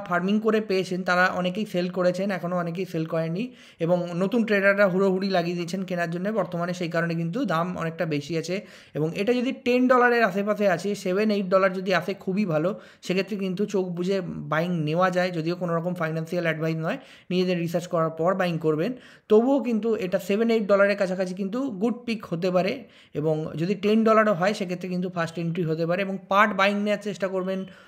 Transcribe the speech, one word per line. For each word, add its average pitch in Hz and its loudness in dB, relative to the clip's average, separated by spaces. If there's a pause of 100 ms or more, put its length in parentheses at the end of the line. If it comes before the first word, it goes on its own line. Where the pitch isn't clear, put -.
ফার্মিং 180 0
করে 214 2
পেয়েছেন 185 -2
তারা 180 4
অনেকেই 185 -2
সেল 180 -2
করেছেন, 180 0
এখনও 175 -4
অনেকেই 170 -4
সেল 165 -4
করেনি 165 -2 (360)
এবং 170 2 (180)
নতুন 202 2
ট্রেডাররা 202 4
হুড়োহুড়ি 190 2
লাগিয়ে 175 2
দিয়েছেন 175 -4
কেনার 175 -4
জন্য 175 -4
বর্তমানে, 175 -2
সেই 175 -4
কারণে 165 0
কিন্তু 170 -2
দাম 175 -2
অনেকটা 165 -4
বেশি 147 -4
আছে। 165 -4 (380)
এবং 156 -2
এটা 208 0
যদি 247 0
টেন 254 2
ডলারের 240 4
আশেপাশে 202 0
আছে, 185 0
সেভেন 202 0
এইট 202 0
ডলার 190 4
যদি 185 -2
আসে 175 0
খুবই 196 -2
ভালো, 160 2 (320)
সেক্ষেত্রে 190 -2
কিন্তু 190 -2
চোখ 196 0
বুজে 180 -2 (300)
বাইং 165 0 (120)
নেওয়া 170 2
যায়, 180 0
যদিও 170 -2
কোনো 175 -4
রকম 170 -2
ফাইন্যান্সিয়াল 165 -4
অ্যাডভাইস 160 -2
নয়, 160 -4 (320)
নিজেদের 180 2
রিসার্চ 170 -2
করার 160 0
পর 165 0
বাইং 180 0
করবেন। 156 0 (380)
তবুও 247 6
কিন্তু 226 0
এটা 185 -2
সেভেন 214 0
এইট 226 2
ডলারের 202 4
কাছাকাছি 185 -2
কিন্তু 208 -4
গুড 214 0 (100)
পিক 226 -4
হতে 175 -2
পারে 180 2 (420)
এবং 156 0 (200)
যদি 175 -2
টেন 214 2
ডলারও 214 4
হয় 185 0
সেক্ষেত্রে 180 -6
কিন্তু 180 -4
ফার্স্ট 165 -4
এন্ট্রি 170 -2
হতে 160 0
পারে। 175 0
এবং 190 -4 (120)
পার্ট 208 4
বাইং 202 4
নেওয়ার 208 0
চেষ্টা 202 -4
করবেন। 190 -4 (280)